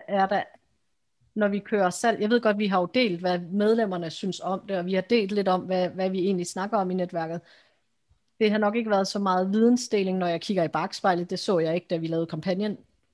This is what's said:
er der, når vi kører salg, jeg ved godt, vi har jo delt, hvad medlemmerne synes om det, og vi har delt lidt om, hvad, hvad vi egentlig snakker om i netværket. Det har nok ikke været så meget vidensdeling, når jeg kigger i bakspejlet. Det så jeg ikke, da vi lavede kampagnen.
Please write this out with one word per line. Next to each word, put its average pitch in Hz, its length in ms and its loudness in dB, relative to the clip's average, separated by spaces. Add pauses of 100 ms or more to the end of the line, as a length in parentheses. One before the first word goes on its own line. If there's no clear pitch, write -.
er 196 180 2
der, 190 160 0 (920)
når 208 140 2
vi 202 100 -2
kører 196 320 0
salg, 226 300 0
jeg 214 100 0
ved 240 100 4
godt, 214 180 2
vi 214 80 0
har 196 140 2
jo 254 140 0
delt, 214 260 2
hvad 180 180 0
medlemmerne 196 720 0
synes 180 300 -6
om 185 280 -4
det, 196 100 -2
og 175 80 -4
vi 190 80 -2
har 185 80 2
delt 208 300 2
lidt 202 160 0
om, 185 120 2
hvad, 180 280 0
hvad 190 220 -2
vi 190 80 -4
egentlig 180 280 0
snakker 196 300 -4
om 185 140 0
i 180 40 -2
netværket. 170 460 -4 (1000)
Det 214 100 4
har 214 80 2
nok 208 180 2
ikke 220 140 -2
været 196 180 2
så - 100 -4
meget 190 340 2
vidensdeling, 220 680 2
når 180 80 0
jeg 170 140 -2
kigger 185 240 0
i 156 40 0
bakspejlet. 175 640 -2
Det 185 80 -4
så 190 200 0
jeg 160 160 0
ikke, 175 160 -4
da 175 60 -2
vi 165 100 -4
lavede 165 200 -2
kampagnen. 185 520 -4 (360)